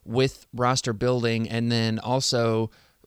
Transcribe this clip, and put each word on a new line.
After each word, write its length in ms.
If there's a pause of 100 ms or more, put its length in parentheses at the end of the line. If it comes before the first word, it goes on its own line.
with 480
roster 400
building, 560
and 220
then 260
also, 720 (380)